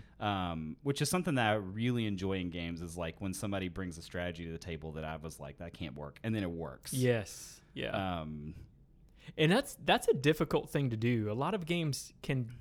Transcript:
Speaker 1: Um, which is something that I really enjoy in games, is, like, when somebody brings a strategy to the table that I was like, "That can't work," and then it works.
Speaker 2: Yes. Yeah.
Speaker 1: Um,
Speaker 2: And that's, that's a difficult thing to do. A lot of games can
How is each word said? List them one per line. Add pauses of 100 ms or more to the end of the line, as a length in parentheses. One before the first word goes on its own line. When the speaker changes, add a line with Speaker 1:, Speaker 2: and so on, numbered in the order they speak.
(200)
Speaker 1:
Um,
which
is
something
that
I
really
enjoy
in
games,
is,
like,
when
somebody
brings
a
strategy
to
the
table
that
I
was
like,
"That
can't
work,"
and
then
it
works.
Speaker 2:
Yes. (140)
Yeah.
Speaker 1:
Um, (840)
Speaker 2:
And
that's,
that's
a
difficult
thing
to
do.
A
lot
of
games (100)
can (120)